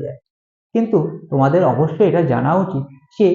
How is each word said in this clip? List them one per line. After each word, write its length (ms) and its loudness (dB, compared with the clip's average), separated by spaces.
যায়, 140 -12
কিন্তু 240 0
তোমাদের 320 2
অবশ্যই 380 0
এটা 120 2
জানা 200 0
উচিত 180 -6
যে 180 2